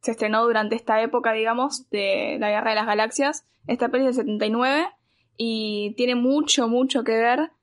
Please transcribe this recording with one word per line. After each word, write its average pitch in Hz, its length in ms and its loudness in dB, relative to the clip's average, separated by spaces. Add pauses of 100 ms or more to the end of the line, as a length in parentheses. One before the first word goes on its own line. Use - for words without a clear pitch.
se - 100 -2
estrenó 220 340 0
durante 220 300 0
esta 220 260 0
época, 226 320 0
digamos, 233 560 -2
de 196 500 -2
la 214 120 0
Guerra 220 180 0
de 220 60 0
las 214 100 0
Galaxias. 226 640 0 (180)
Esta 240 240 -2
peli 262 160 2
es 254 120 2
del 226 80 -2
setenta 214 200 -2
y 214 60 0
nueve 269 340 2 (500)
y 214 640 -4
tiene 247 180 2
mucho, 262 520 2
mucho 247 360 2
que 226 140 0
ver 247 320 2 (140)